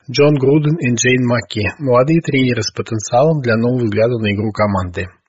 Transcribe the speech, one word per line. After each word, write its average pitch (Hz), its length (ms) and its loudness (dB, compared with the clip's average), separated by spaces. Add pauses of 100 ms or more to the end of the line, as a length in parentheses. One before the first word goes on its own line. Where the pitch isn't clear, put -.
(100)
Джон 143 240 4
Груден 147 480 2
и 123 160 0
Джейн 127 240 2
Макки, 117 400 -2 (160)
молодые 135 440 2
тренеры 127 400 0
с - 120 -8
потенциалом 123 680 0
для 120 140 0
нового 120 300 0
взгляда 110 340 0
на 104 160 -2
игру 107 160 -2
команды. 95 560 -2 (220)